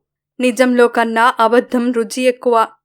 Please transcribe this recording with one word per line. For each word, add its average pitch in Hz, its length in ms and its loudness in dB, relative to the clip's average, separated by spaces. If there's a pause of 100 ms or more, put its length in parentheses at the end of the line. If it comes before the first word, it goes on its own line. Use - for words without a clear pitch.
(400)
నిజంలో 247 480 2
కన్నా 233 520 0
అబద్ధం 240 520 0
రుచి 233 300 -6
ఎక్కువ. 247 460 0 (180)